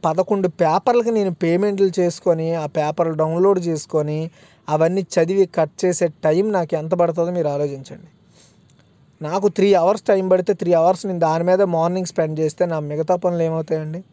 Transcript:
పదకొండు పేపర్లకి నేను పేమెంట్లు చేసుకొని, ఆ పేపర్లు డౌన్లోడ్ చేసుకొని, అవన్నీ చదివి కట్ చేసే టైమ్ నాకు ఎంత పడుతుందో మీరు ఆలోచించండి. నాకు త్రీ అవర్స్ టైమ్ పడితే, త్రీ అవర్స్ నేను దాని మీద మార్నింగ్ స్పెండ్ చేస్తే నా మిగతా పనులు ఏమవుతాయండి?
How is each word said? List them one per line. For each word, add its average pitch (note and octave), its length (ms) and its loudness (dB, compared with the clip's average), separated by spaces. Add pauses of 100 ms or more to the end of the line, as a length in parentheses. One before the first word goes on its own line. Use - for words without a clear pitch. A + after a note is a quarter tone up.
పదకొండు F3+ 440 0
పేపర్లకి G#3 640 0
నేను G3+ 240 0
పేమెంట్లు F#3+ 560 0 (100)
చేసుకొని, E3 540 0
ఆ D#3 120 -6
పేపర్లు D#3 460 -2
డౌన్లోడ్ E3+ 460 2
చేసుకొని, D#3+ 720 -4 (380)
అవన్నీ D#3+ 320 0
చదివి F3+ 460 2
కట్ - 380 -4
చేసే F3 240 0 (160)
టైమ్ F3+ 280 2
నాకు E3+ 220 -2
ఎంత D#3+ 180 -4
పడుతుందో E3+ 380 0
మీరు F3 180 -2
ఆలోచించండి. C#3+ 600 -6 (1120)
నాకు F#3 260 -2
త్రీ G3 260 4
అవర్స్ F#3 280 2
టైమ్ F#3+ 280 2
పడితే, F#3 220 2
త్రీ F3 200 0
అవర్స్ F3 340 4
నేను F#3 120 -4
దాని E3 260 0
మీద F#3 180 4
మార్నింగ్ F3 440 0
స్పెండ్ D#3 340 -4
చేస్తే D#3+ 260 0
నా D#3+ 140 -4
మిగతా D3+ 360 -2
పనులు F3 260 -2
ఏమవుతాయండి? D#3+ 720 -4